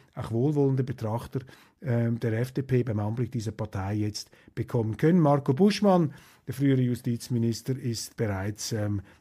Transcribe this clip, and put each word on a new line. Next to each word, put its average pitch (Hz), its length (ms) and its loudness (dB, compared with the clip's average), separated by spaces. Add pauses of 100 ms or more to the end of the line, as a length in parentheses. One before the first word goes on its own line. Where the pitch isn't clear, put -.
(140)
auch 120 180 -8
wohlwollende 135 520 2
Betrachter, 117 560 -4 (420)
ähm, 117 360 0
der 117 220 -2
F 127 120 -4
D 143 100 -4
P 127 200 2
beim 110 160 -2
Anblick 110 320 -2
dieser 107 220 -6
Partei 104 420 -6
jetzt 107 360 -4 (240)
bekommen 110 420 -2
können. 170 240 4
Marco 143 340 4
Buschmann, 185 580 4 (340)
der 131 80 -8
frühere 135 260 4
Justizminister, 120 1000 -2
ist 117 380 -6
bereits, 104 560 -4
ähm, 104 300 -2 (180)